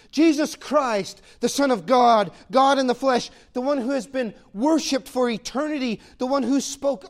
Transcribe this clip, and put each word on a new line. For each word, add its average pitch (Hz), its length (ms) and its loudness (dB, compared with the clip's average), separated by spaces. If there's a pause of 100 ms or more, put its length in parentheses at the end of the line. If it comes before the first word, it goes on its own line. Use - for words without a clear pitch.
(120)
Jesus 302 460 2
Christ, 233 640 -2 (180)
the 233 80 -2
Son 277 240 0
of 190 140 -2
God, 233 480 4 (180)
God 269 280 4
in 262 80 0
the 240 60 2
flesh, 254 380 -2 (220)
the 247 80 -6
one 285 160 -2
who 247 140 -4
has 269 140 -4
been 247 300 -6 (180)
worshipped 269 540 0
for 247 220 0
eternity, 254 720 -4 (160)
the 247 100 -4
one 277 160 0
who 262 160 0
spoke 269 500 -6